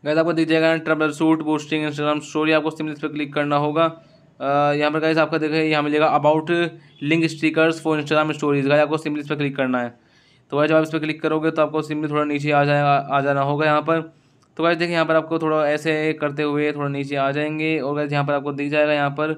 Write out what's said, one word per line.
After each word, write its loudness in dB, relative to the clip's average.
गाइस 0
आपको 2
दिख 0
जाएगा 4
ट्रबल 0
शूट 2
बूस्टिंग -2
Instagram -2
स्टोरी, 0
आपको 2
simply -8
इस -12
पर -4
क्लिक -6
करना 0
होगा। 2
अ, -2
यहाँ 2
पर -2
गाइस 2
आपका 0
देखिए 0
यहाँ 2
मिलेगा 2
about 2
link 2
stickers 0
for 0
Instagram 0
stories। 0
गाइस 4
आपको 0
simply -4
इस -10
पर -2
क्लिक -2
करना 0
है। -8
तो -4
गाइस 2
जब 4
आप 4
इस -4
पर -4
क्लिक -4
करोगे 0
तो 0
आपको 0
simply -4
थोड़ा 0
नीचे -2
आ 4
जाएगा, 2
आ 2
जाना 0
होगा 0
यहाँ 2
पर। -2
तो -4
गाइस 2
देखिए -2
यहाँ 2
पर 2
आपको 0
थोड़ा 0
ऐसे 0
करते -4
हुए 0
थोड़ा -4
नीचे -4
आ 0
जाएंगे -2
और -4
गाइस -4
यहाँ 0
पर -2
आपको -2
दिख -4
जाएगा 2
यहाँ 0
पर -4